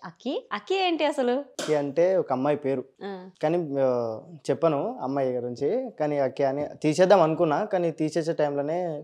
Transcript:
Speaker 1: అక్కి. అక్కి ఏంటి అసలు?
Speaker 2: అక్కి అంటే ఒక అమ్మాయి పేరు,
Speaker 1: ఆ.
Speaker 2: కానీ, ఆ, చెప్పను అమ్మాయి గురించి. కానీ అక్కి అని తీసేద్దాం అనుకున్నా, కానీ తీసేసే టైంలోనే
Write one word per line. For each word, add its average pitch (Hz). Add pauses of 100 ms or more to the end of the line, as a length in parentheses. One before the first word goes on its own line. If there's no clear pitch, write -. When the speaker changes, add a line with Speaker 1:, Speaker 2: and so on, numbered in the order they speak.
Speaker 1:
అక్కి. 277
అక్కి 214
ఏంటి 339
అసలు? 277
Speaker 2:
అక్కి 247
అంటే 151
ఒక 147
అమ్మాయి 139
పేరు, 135 (180)
Speaker 1:
ఆ. 190 (140)
Speaker 2:
కానీ, 156
ఆ, 120 (300)
చెప్పను 160
అమ్మాయి 131
గురించి. 139
కానీ 147
అక్కి 135
అని 139 (180)
తీసేద్దాం 180
అనుకున్నా, 160
కానీ 175
తీసేసే 156
టైంలోనే 151